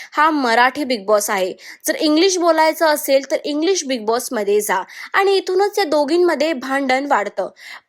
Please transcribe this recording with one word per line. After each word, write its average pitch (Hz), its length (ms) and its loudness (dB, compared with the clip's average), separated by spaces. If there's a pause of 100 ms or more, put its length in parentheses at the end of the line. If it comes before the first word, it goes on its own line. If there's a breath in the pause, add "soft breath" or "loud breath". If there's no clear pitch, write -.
(120)
"हा 311 180 2
मराठी 262 540 2
बिग 247 220 -4
बॉस 208 240 2
आहे, 190 240 -2 (340 loud breath)
जर 311 80 0
इंग्लिश 330 420 2
बोलायचं 320 480 2
असेल 285 460 0
तर 311 140 0
इंग्लिश 320 400 -2
बिग 254 200 -4
बॉसमध्ये 214 560 0
जा" 190 200 -2 (320 loud breath)
आणि 392 220 2
इथूनच 381 440 0
या 403 40 0
दोघींमध्ये 311 720 2
भांडण 269 520 -2
वाढतं. 208 440 -2 (400 loud breath)